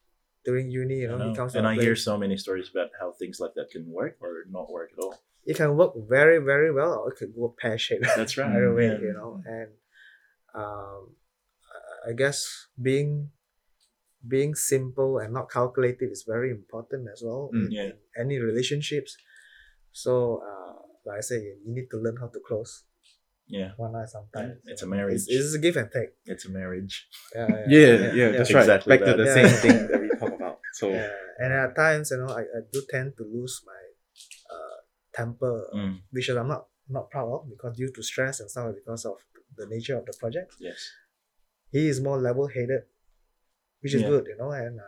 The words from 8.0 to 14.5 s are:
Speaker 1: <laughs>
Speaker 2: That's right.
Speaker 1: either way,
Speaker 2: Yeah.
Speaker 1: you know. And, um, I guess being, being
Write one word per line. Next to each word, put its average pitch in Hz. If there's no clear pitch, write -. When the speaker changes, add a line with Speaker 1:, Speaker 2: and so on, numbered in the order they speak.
Speaker 1:
<laughs> -
Speaker 2:
That's 110
right. 135
Speaker 1:
either 120
way, 117
Speaker 2:
Yeah. 104
Speaker 1:
you 98
know. 110
And, 113
um, 101
I 117
guess 135
being, 147
being 139